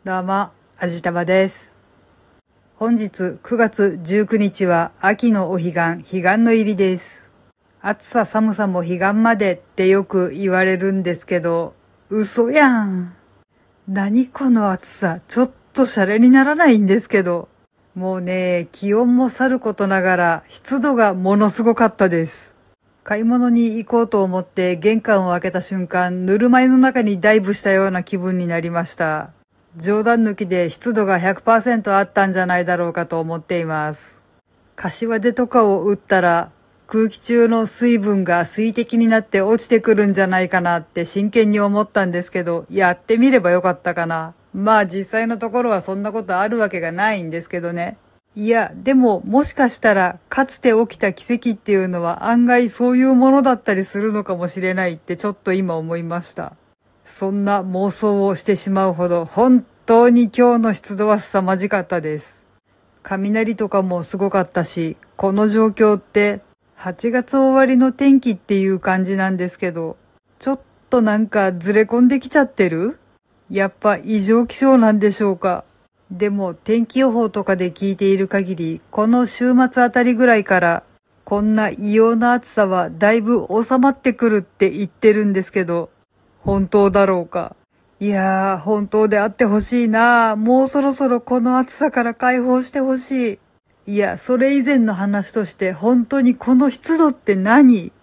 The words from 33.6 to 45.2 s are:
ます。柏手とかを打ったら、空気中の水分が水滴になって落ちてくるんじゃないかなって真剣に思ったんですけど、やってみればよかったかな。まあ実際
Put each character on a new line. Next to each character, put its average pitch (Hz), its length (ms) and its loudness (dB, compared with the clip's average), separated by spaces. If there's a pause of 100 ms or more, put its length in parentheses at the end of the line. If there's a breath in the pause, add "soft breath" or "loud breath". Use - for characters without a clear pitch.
ま 156 300 -6
す。 - 260 -18 (560)
柏 226 440 -6
手 233 120 0
と 240 160 -2
か 240 160 4
を 196 220 2
打 202 80 0
っ - 20 -4
た 196 240 0
ら、 170 320 0 (340)
空 220 220 0
気 208 100 -10
中 240 280 2
の 226 200 0
水 240 320 0
分 202 260 0
が 170 200 0
水 220 300 -4
滴 240 240 -2
に 226 80 4
な 226 120 2
っ 220 40 0
て 202 180 -2
落 220 240 0
ち - 40 -16
て 226 120 2
く 220 140 2
る 208 120 2
ん 196 60 2
じ 185 80 0
ゃ 190 60 2
な 185 160 0
い 180 60 -2
か 185 120 0
な 175 180 -2
っ 156 60 -6
て 170 200 -8
真 202 260 -4
剣 220 200 2
に 208 100 0
思 208 220 0
っ 208 80 -6
た 196 140 0
ん 180 60 -2
で 175 100 -4
す 175 120 -10
け 180 100 -4
ど、 170 260 -6
や 180 240 0
っ 180 80 -4
て 226 160 0
み 254 140 4
れ 262 100 4
ば 175 120 2
よ 180 100 2
か 185 80 2
っ 175 100 -6
た 175 140 -6
か 170 120 -4
な。 165 280 -8 (180)
ま 214 260 2
あ 202 80 2
実 185 260 -8
際 226 160 -2